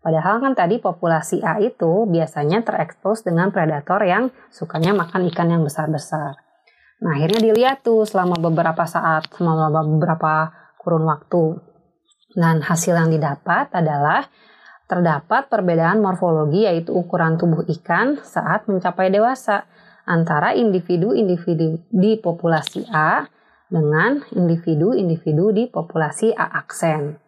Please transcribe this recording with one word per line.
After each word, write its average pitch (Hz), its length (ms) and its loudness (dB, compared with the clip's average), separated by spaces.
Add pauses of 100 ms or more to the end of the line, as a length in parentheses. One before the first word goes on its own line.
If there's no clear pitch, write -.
Padahal 170 400 0
kan 269 160 -2
tadi 190 240 0
populasi 170 640 -2
A 160 160 -2
itu 208 480 0
biasanya 165 560 0
terekspos 208 560 -4
dengan 180 320 0
predator 165 500 0
yang 208 300 0 (160)
sukanya 165 480 -2
makan 180 320 -2
ikan 170 240 0
yang 165 100 2
besar-besar. 151 800 -6 (600)
Nah, 165 160 -2
akhirnya 214 360 2
dilihat 254 320 2
tuh 220 240 4
selama 180 320 0
beberapa 165 480 0
saat, 165 440 0
selama 160 520 0
beberapa 156 680 0 (280)
kurun 165 240 0
waktu. 160 560 0 (720)
Dan 165 320 2
hasil 170 320 0
yang 165 160 2
didapat 151 640 -2
adalah 156 480 0 (640)
terdapat 180 640 0
perbedaan 180 480 2
morfologi, 180 640 0
yaitu 170 320 -2
ukuran 175 400 0
tubuh 165 320 2
ikan 208 560 -2
saat 175 440 -4
mencapai 185 440 0
dewasa, 214 560 0 (400)
antara 165 480 0
individu-individu 180 1400 0
di 214 260 4
populasi 165 720 -2
A 180 380 0 (420)
dengan 175 540 0 (100)
individu-individu 170 1200 0
di 220 160 0
populasi 165 640 -2
A - 240 -4
aksen. 151 680 -4